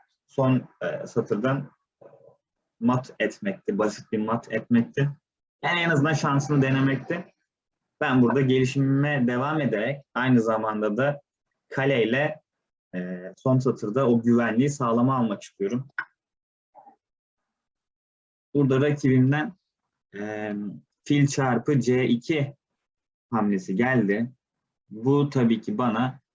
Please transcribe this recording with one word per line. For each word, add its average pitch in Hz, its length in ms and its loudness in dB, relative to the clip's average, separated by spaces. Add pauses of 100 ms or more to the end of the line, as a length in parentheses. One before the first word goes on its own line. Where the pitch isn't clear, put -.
(260)
son, 131 420 0 (120)
e, 92 260 -8
satırdan 123 640 -4 (1120)
mat 127 380 -2
etmekti. 101 600 -4
Basit - 340 -4
bir 110 60 0
mat 110 340 -4
etmekti. - 580 0 (520)
Yani 170 180 -2
en 170 100 0
azından 151 220 2
şansını 143 500 0
denemekti. 135 720 -2 (680)
Ben 131 220 2
burada 117 180 2
gelişimime 135 840 2
devam 135 340 -2
ederek 117 440 -4 (100)
aynı 123 260 2
zamanda 110 560 -2
da 143 240 -2 (480)
kaleyle, 135 720 0 (540)
e, 90 260 -8 (160)
son 131 220 2
satırda 123 500 0
o 117 140 4
güvenliği 117 480 2
sağlama 127 460 0
almak 110 260 -2
istiyorum. 117 460 -6 (2750)
Burada 131 260 2
rakibimden, 147 720 2 (640)
e, 107 360 -8 (500)
fil 147 220 2
çarpı 131 540 0
C 127 240 2
iki 135 520 -2 (800)
hamlesi 101 420 -2
geldi. 117 560 0 (580)
Bu 139 400 0
tabii 117 300 2
ki 107 180 -6
bana 123 420 -2 (140)